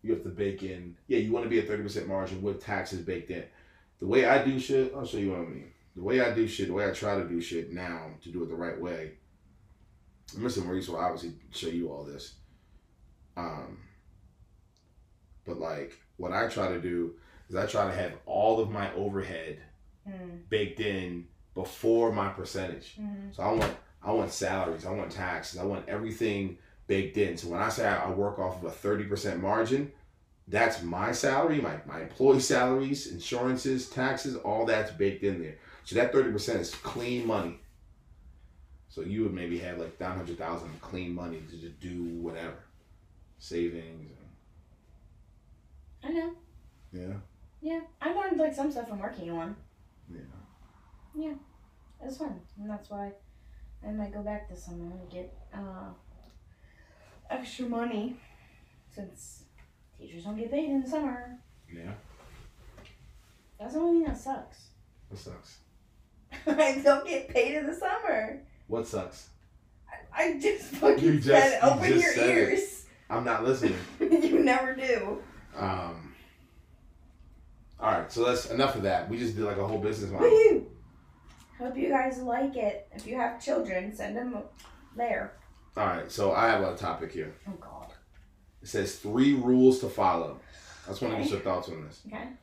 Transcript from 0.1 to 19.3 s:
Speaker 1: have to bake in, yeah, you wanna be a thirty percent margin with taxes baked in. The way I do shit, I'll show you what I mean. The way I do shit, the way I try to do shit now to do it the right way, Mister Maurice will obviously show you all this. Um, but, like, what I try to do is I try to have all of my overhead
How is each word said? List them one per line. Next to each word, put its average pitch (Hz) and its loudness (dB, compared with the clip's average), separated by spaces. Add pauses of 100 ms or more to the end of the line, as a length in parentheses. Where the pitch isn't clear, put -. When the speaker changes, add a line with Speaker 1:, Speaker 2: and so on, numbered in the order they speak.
Speaker 1:
have - -2
to 95 -8
bake 98 -4
in, 90 -10 (120)
yeah, 123 2
you 107 2
wanna 117 -2
be 113 4
a 104 2
thirty 104 -2
percent 98 -6
margin 95 -4
with 101 -4
taxes 95 -6
baked 90 -6
in. 82 -6 (560)
The - -4
way 127 6
I 135 8
do 135 2
shit, 131 2
I'll - -8
show - -6
you 98 0
what 90 -4
I - -4
mean. 67 -14 (240)
The 90 -10
way 123 4
I 117 4
do 113 4
shit, 98 -4
the 87 -4
way 101 0
I 92 0
try 101 -2
to 87 -2
do 85 -2
shit 85 -6
now 85 -8 (100)
to 85 -16
do 85 -6
it 80 -4
the 82 -8
right 85 -6
way, 80 -6 (1200)
Mister 87 -2
Maurice 90 -4
will 85 -8
obviously 85 -4 (180)
show - -8
you 85 -4
all 71 -10
this. 71 -14 (1000)
Um, 85 -10 (1700)
but, 85 -8
like, 78 -8 (200)
what 90 -6
I 110 0
try 90 -2
to 87 -2
do 87 -2 (340)
is 92 -8
I 98 0
try 104 2
to 92 -2
have 90 -4 (120)
all 110 4
of 104 2
my 101 -4
overhead 90 -4 (480)